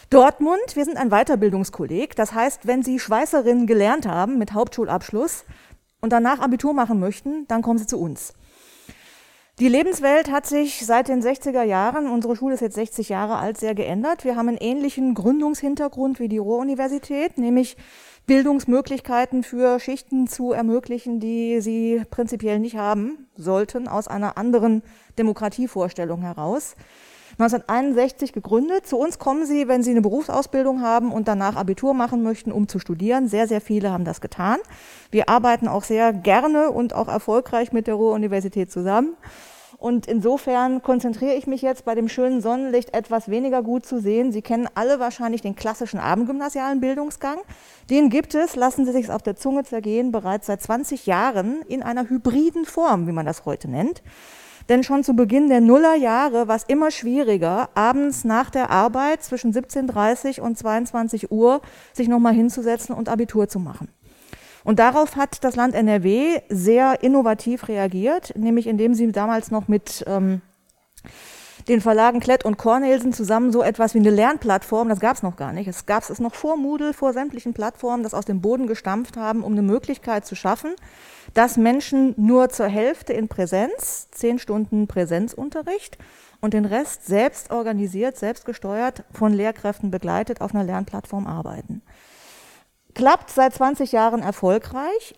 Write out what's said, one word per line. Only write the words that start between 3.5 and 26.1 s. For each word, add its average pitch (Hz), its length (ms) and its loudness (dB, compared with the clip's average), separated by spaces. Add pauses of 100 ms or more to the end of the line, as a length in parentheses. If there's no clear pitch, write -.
gelernt 214 400 2
haben 190 320 0
mit 208 140 -2
Hauptschulabschluss 214 920 -2 (560)
und 226 120 0
danach 240 280 2
Abitur 269 320 0
machen 233 280 0
möchten, 277 480 -6
dann 233 140 -2
kommen 233 160 0
Sie 214 80 -4
zu 240 120 -6
uns. - 340 -8 (1300)
Die 254 80 6
Lebenswelt 294 600 2
hat 285 160 -2
sich 285 400 -2
seit 233 220 2
den 254 120 0
sechziger 254 440 0
Jahren, 220 440 0
unsere 233 280 -2
Schule 262 180 -2
ist 247 60 -6
jetzt 220 160 -4
sechzig 220 320 -6
Jahre 208 300 -4
alt, 214 200 -6
sehr 220 160 -4
geändert. 214 480 -4
Wir 254 140 -2
haben 233 100 0
einen 233 100 -2
ähnlichen 262 580 -2
Gründungshintergrund 277 1040 -2
wie 240 80 -4
die 214 100 -2
Ruhr-Universität, 269 1000 -4
nämlich 247 380 2 (500)
Bildungsmöglichkeiten 254 1160 2
für 247 380 2
Schichten 262 480 -2
zu 247 240 -4
ermöglichen, 233 680 -2
die 233 420 -2
sie 226 480 -2
prinzipiell 214 520 -2
nicht 233 160 -6
haben 214 580 -2
sollten, 202 540 -2
aus 208 180 -4
einer 202 320 -6
anderen 226 460 2 (340)
Demokratievorstellung 196 1040 -4